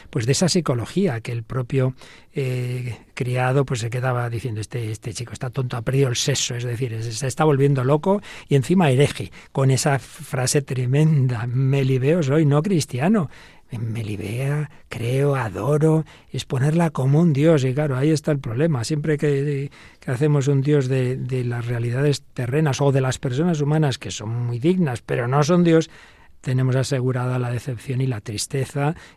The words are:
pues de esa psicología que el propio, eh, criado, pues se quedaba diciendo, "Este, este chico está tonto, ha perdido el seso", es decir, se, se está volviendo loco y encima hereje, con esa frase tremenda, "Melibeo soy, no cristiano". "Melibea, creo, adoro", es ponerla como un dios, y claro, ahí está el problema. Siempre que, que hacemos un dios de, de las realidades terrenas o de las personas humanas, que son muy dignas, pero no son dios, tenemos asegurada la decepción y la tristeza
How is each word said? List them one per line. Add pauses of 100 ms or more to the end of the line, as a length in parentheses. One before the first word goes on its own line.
(100)
pues
de
esa
psicología
que
el
propio, (400)
eh, (160)
criado,
pues
se
quedaba
diciendo,
"Este,
este
chico
está
tonto,
ha
perdido
el
seso",
es
decir,
se,
se
está
volviendo
loco (300)
y
encima
hereje, (200)
con
esa
frase
tremenda,
"Melibeo
soy,
no
cristiano". (400)
"Melibea, (200)
creo,
adoro", (260)
es
ponerla
como
un
dios,
y
claro,
ahí
está
el
problema.
Siempre
que, (300)
que
hacemos
un
dios
de,
de
las
realidades (120)
terrenas
o
de
las
personas
humanas,
que
son (180)
muy
dignas,
pero
no
son
dios, (540)
tenemos
asegurada
la
decepción
y
la
tristeza (200)